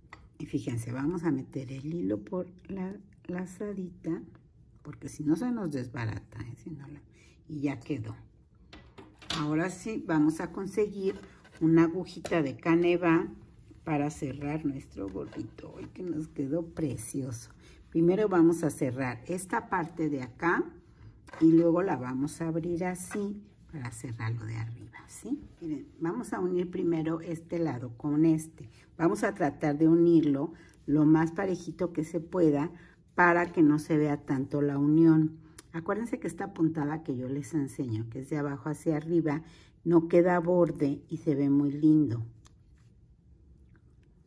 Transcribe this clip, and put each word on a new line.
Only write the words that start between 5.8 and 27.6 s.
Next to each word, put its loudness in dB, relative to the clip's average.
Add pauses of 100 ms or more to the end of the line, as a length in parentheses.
¿eh? -14
Si -14
no -14
la, -18 (480)
y -10
ya -2
quedó. -8 (1200)
Ahora 0
sí, -8
vamos 4
a -8
conseguir -2 (480)
una 8
agujita -2
de -4
caneva 2 (580)
para -2
cerrar -6
nuestro -8
gorrito. -12
¡Ay, -14
que -12
nos -6
quedó -4
precioso! -8 (380)
Primero 4
vamos 4
a 2
cerrar -4
esta -6
parte -2
de -4
acá -2 (800)
y 8
luego 6
la 0
vamos -4
a -4
abrir -4
así -6 (340)
para -8
cerrarlo -8
de -8
arriba, -10 (100)
¿sí? -10 (200)
Miren, -8 (100)
vamos -6
a -2
unir -2
primero 0
este -8
lado -4